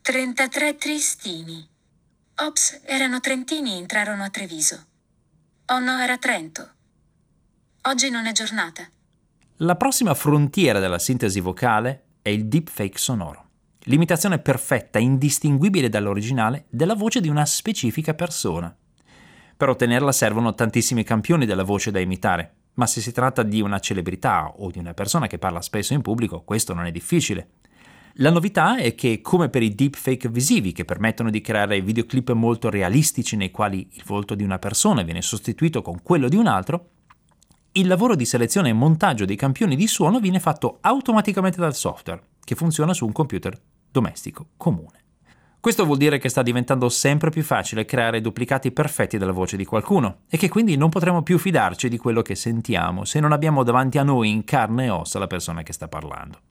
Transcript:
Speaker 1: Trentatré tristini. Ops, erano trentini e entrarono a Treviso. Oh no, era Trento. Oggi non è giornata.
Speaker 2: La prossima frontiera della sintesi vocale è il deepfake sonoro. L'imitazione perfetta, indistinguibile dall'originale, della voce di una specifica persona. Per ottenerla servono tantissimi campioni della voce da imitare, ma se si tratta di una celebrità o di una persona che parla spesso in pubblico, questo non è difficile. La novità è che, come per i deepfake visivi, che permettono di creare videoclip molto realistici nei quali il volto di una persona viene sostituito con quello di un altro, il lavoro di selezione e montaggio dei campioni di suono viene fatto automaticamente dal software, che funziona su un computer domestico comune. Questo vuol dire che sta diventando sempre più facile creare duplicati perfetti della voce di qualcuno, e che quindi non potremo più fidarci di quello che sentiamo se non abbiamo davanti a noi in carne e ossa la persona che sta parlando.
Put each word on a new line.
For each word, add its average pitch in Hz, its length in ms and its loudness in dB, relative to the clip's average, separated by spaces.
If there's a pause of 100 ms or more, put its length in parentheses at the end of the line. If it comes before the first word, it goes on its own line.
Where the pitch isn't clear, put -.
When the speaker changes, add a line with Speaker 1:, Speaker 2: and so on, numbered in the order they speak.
Speaker 1:
Trentatré 262 760 -2
tristini. 170 920 -8 (680)
Ops, - 500 -2
erano 262 340 -2
trentini 262 540 -4
e - 20 -8
entrarono 202 480 -4
a 196 60 -8
Treviso. 170 560 -6 (800)
Oh 254 140 0
no, 254 180 -2
era 247 180 -2
Trento. 165 540 -6 (1120)
Oggi 269 260 -2
non 233 180 -4
è 226 60 -4
giornata. 220 560 -6 (680)
Speaker 2:
La 170 200 2
prossima 247 380 2
frontiera 147 680 4
della 90 180 0
sintesi 104 420 0
vocale 113 640 0 (180)
è 104 80 -2
il 107 160 0
deepfake 110 520 -2
sonoro. 92 440 -4 (460)
L'imitazione 165 520 2
perfetta, - 580 0
indistinguibile 139 920 2
dall'originale, 110 840 -2
della 170 260 0
voce 214 240 0
di 165 80 0
una 147 180 2
specifica 156 680 -2
persona. 87 640 -4 (800)
Per 139 120 2
ottenerla 127 420 2
servono 113 460 2
tantissimi 113 480 0
campioni 120 420 2
della 95 160 0
voce 101 300 0
da 95 80 0
imitare, 92 540 -2 (200)
ma 120 140 0
se - 120 -4
si 117 120 -8
tratta 127 320 0
di 107 160 0
una 101 180 0
celebrità 92 800 -2
o 95 160 -10
di 90 80 -10
una 85 120 -10
persona 104 360 -2
che 82 100 -8
parla 90 240 -4
spesso - 300 -4
in 143 100 0
pubblico, 104 400 -4
questo 107 320 -4
non 85 120 -4
è 85 40 -6
difficile. 92 600 -2 (640)
La 135 160 4
novità 175 460 2
è 131 200 0
che, 117 240 0
come 170 300 2
per 123 120 2
i 110 100 2
deepfake 131 580 -2
visivi, 123 420 2
che 85 120 -6
permettono 113 460 -2
di 107 100 -2
creare 104 400 0
videoclip 117 520 -2
molto 113 360 0
realistici 107 680 0
nei 95 160 -2
quali 98 400 -2
il - 120 -20
volto 101 300 -4
di 101 80 -4
una 98 160 -2
persona 107 440 0
viene 85 200 -4
sostituito 127 580 -2
con 90 220 -10
quello 147 260 2
di 147 60 2
un 220 140 4
altro, 117 400 -2 (840)
il 185 160 2
lavoro 185 300 4
di 127 80 2
selezione 127 460 2
e - 20 2
montaggio 139 520 4
dei 98 120 -2
campioni 139 400 0
di 190 100 2
suono 202 320 2
viene 185 220 2
fatto - 400 -2
automaticamente 208 800 2
dal 156 160 0
software, - 440 -6 (220)
che - 140 -4
funziona 160 360 2
su 123 140 -2
un 107 60 -2
computer 95 440 -4 (320)
domestico - 600 -4 (100)
comune. - 460 -4 (540)
Questo 214 280 2
vuol 143 100 4
dire 143 220 4
che 131 100 -2
sta 127 140 0
diventando 123 480 2
sempre 151 400 2
più 160 120 -2
facile 107 440 -2
creare 113 340 0
duplicati 120 520 -2
perfetti 131 440 0
della 95 160 0
voce 92 240 -2
di 95 80 -4
qualcuno, 113 640 0
e - 80 -2
che 160 140 2
quindi 208 260 2
non 156 140 4
potremo 175 320 2
più 175 160 2
fidarci 127 500 2
di 117 80 -2
quello 113 240 0
che 101 140 -4
sentiamo 98 720 -2
se 151 140 -2
non 151 120 4
abbiamo 147 300 2
davanti 127 340 2
a 139 60 4
noi 127 280 2
in 107 140 0
carne 120 400 0
e 120 60 0
ossa - 280 -4
la 98 80 -4
persona 82 360 -6
che 82 100 -14
sta 82 160 -12
parlando. - 520 -12 (100)